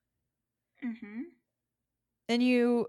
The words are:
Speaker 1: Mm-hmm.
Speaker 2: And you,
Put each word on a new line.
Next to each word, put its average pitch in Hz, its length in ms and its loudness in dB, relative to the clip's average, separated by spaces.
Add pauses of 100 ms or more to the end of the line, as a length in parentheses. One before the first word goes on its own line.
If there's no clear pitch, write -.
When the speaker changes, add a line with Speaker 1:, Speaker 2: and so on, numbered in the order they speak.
(840)
Speaker 1:
Mm-hmm. 220 360 -10 (1080)
Speaker 2:
And 240 140 0
you, 240 460 2